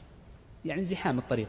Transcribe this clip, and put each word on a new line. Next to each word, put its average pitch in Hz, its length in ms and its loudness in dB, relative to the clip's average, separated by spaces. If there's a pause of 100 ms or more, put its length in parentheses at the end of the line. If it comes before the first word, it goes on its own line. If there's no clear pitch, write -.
(640)
يعني 165 200 0
زحام 170 340 2
الطريق 113 300 0